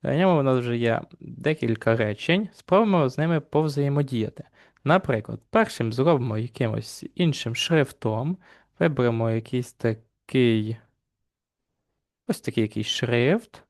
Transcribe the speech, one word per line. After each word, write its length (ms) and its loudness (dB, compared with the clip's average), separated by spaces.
В 140 -2
ньому 220 4
у 40 2
нас 160 2
вже 180 -2
є 240 0
декілька 760 -2
речень. 580 -2
Спробуємо 560 2
з 80 -10
ними 220 0
повзаємодіяти. 1040 -2
Наприклад, 560 0
першим 440 0
зробимо 440 2
якимось 680 -6
іншим 400 -2
шрифтом. 800 -2
Виберемо 520 0
якийсь 420 -4
такий, 1040 0
ось 140 -4
такий 200 -4
якийсь 260 -4
шрифт. 840 -2